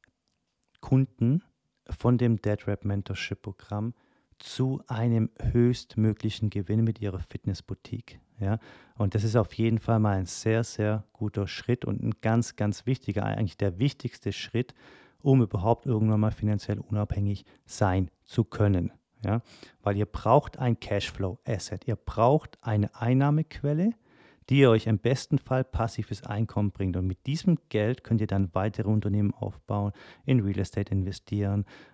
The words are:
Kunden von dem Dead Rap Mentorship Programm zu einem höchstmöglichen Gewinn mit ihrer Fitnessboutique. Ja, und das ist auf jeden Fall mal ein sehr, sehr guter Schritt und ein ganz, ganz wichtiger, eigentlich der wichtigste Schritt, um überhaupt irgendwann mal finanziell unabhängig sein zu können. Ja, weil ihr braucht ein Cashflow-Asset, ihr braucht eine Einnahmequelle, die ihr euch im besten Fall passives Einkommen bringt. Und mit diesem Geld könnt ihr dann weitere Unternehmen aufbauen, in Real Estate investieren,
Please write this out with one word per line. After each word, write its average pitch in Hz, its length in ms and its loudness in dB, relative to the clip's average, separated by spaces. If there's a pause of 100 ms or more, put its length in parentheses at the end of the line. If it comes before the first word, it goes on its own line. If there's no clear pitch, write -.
(800)
Kunden 131 640 2 (460)
von 120 280 2
dem 117 240 0
Dead 104 260 -4
Rap 101 180 -4
Mentorship 101 560 -6
Programm 104 520 -8 (460)
zu - 480 -4
einem 113 420 0 (100)
höchstmöglichen 110 1080 0
Gewinn 104 340 0
mit 110 180 -2
ihrer 95 180 -4
Fitnessboutique. - 1000 -10 (200)
Ja, 104 200 -2 (360)
und 101 200 0
das 104 100 0
ist 110 100 0
auf 107 180 2
jeden 113 260 0
Fall 113 200 2
mal 104 180 2
ein 92 80 -2
sehr, 113 380 0
sehr 107 480 -2
guter 101 340 -4
Schritt - 380 -4
und - 180 -4
ein 113 200 -2
ganz, 117 340 0
ganz 104 300 -4
wichtiger, 107 400 -2
eigentlich 104 320 -4
der 95 220 -2
wichtigste - 520 -4
Schritt, - 420 -6 (480)
um 135 200 6
überhaupt 107 440 0
irgendwann 110 360 2
mal 110 100 2
finanziell 104 480 -2
unabhängig 101 640 -4 (220)
sein 92 440 0 (140)
zu - 220 0
können. 95 460 2 (340)
Ja, 107 160 0 (420)
weil 101 140 0
ihr 104 80 0
braucht - 520 2
ein 120 220 0
Cashflow-Asset, - 1080 -6
ihr 107 120 -2
braucht - 640 0
eine 107 340 0
Einnahmequelle, 147 960 0 (580)
die 135 100 6
ihr 135 100 10
euch 110 180 4
im 110 100 4
besten - 400 0
Fall 131 280 -2
passives - 580 -4
Einkommen 104 480 -2
bringt. 92 240 -4
Und 92 100 -2
mit 92 220 -6
diesem 160 400 2
Geld 110 380 -2
könnt 113 160 0
ihr 107 60 -2
dann 98 260 0
weitere 101 340 -2
Unternehmen 104 460 0
aufbauen, 101 580 -6 (320)
in 127 160 2
Real 98 200 0
Estate 101 340 -4
investieren, 101 720 -2 (280)